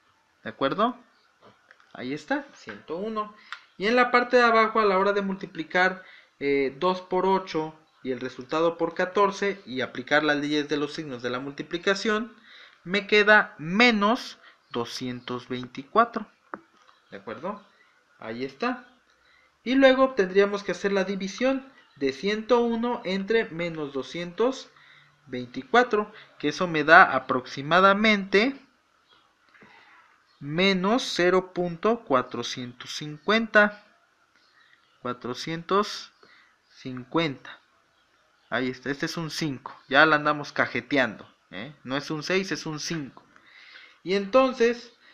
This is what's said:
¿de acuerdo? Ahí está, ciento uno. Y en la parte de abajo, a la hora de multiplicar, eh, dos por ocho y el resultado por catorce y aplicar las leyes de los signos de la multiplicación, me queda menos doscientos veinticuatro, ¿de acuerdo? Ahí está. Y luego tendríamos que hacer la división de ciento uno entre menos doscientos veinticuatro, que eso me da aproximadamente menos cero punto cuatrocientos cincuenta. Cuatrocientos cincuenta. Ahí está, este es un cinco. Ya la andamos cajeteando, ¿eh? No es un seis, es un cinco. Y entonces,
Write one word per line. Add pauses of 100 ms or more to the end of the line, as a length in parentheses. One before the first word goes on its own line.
(440)
¿de
acuerdo? (960)
Ahí
está,
ciento
uno. (440)
Y
en
la
parte
de
abajo,
a
la
hora
de
multiplicar, (340)
eh,
dos
por
ocho (280)
y
el
resultado
por
catorce
y
aplicar
las
leyes
de
los
signos
de
la
multiplicación, (460)
me
queda
menos (320)
doscientos
veinticuatro, (840)
¿de
acuerdo? (540)
Ahí
está. (760)
Y
luego
tendríamos
que
hacer
la
división (300)
de
ciento
uno
entre
menos
doscientos (580)
veinticuatro, (260)
que
eso
me
da
aproximadamente (1800)
menos
cero
punto
cuatrocientos
cincuenta. (1160)
Cuatrocientos (560)
cincuenta. (920)
Ahí
está,
este
es
un
cinco. (120)
Ya
la
andamos
cajeteando, (240)
¿eh?
No
es
un
seis,
es
un
cinco. (800)
Y
entonces, (220)